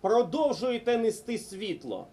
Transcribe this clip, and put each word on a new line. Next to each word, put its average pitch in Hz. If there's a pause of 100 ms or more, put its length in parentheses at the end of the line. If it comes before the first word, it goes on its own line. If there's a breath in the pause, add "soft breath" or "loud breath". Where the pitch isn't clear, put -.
продовжуєте 240
нести 226
світло. 156